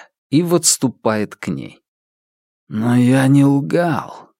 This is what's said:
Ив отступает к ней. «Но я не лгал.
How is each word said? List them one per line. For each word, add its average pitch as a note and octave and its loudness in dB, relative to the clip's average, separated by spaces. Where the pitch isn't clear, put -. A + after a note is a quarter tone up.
Ив E3+ 0
отступает A#2 -2
к - -16
ней. C2+ -10
«Но A#2 -2
я B2+ 2
не C#3 4
лгал. C#3+ -2